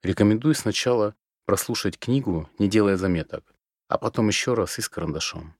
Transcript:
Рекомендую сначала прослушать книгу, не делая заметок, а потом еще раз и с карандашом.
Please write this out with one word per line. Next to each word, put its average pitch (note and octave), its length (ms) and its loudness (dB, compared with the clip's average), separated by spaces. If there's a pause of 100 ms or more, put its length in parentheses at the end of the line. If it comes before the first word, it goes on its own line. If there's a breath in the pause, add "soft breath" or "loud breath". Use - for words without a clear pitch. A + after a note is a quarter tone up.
Рекомендую G#2+ 520 2
сначала A2 600 0 (300)
прослушать G2+ 520 -2
книгу, A2 600 -2
не G2+ 100 2
делая G2+ 280 4
заметок, F2+ 580 -4 (340)
а - 80 -2
потом A2+ 320 0
еще A#2+ 260 0
раз G#2 240 -2
и A2+ 40 -4
с - 60 -6
карандашом. D#2+ 720 -8